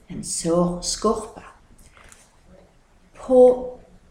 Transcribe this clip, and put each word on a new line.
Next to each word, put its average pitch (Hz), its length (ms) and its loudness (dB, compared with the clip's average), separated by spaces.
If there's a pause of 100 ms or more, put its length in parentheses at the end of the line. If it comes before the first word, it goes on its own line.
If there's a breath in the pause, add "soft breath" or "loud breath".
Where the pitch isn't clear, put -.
En 143 180 -12
sårskorpa. 175 1160 -4 (1700 soft breath)
På 254 560 4 (400)